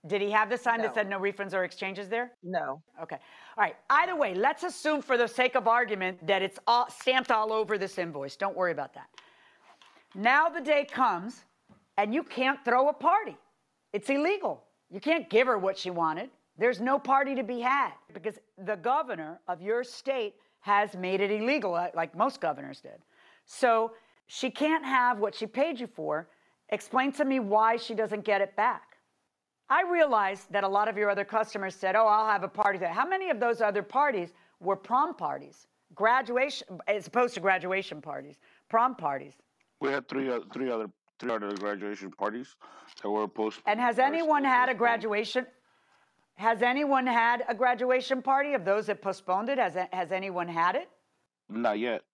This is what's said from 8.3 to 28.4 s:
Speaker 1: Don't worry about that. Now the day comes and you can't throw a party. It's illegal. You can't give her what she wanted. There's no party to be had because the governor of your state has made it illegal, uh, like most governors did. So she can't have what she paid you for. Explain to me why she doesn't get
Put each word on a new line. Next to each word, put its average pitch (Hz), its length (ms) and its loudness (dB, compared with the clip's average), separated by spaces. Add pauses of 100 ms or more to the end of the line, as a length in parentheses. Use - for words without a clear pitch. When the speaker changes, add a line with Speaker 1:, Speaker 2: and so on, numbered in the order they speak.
Speaker 1:
Don't 196 180 -4
worry 180 160 2
about 143 220 -6
that. - 160 -18 (1040)
Now 269 340 4
the 330 120 -6
day 285 240 2
comes 226 580 -2 (540)
and 208 160 0
you 294 100 0
can't 262 400 -2
throw 254 260 4
a 294 40 -2
party. 320 440 0 (560)
It's 208 160 -6
illegal. 294 540 -2 (280)
You 190 80 -10
can't 311 300 -2
give 240 180 4
her 240 100 2
what 190 200 0
she 185 140 -8
wanted. 170 380 -2 (280)
There's 214 240 0
no 262 160 2
party 269 380 0
to 262 80 -2
be 240 160 -6
had 254 320 0 (220)
because 196 260 -8 (180)
the 196 180 -4
governor 196 720 -4
of 170 140 -6
your 220 220 -2
state 247 520 -6 (260)
has 202 340 2
made 185 260 -2
it 202 100 2
illegal, 214 440 0
uh, 175 180 -2
like 165 220 -4
most 208 260 0
governors 139 400 -6
did. - 180 -20 (460)
So 226 460 2 (360)
she - 220 -4
can't 302 340 0
have 247 360 2
what 202 160 -2
she 220 100 -8
paid 262 340 -2
you 240 80 -8
for. 156 400 -6 (420)
Explain 262 440 0
to 294 120 0
me 269 140 2
why 220 380 4
she 226 160 -8
doesn't 208 320 -4
get 196 160 2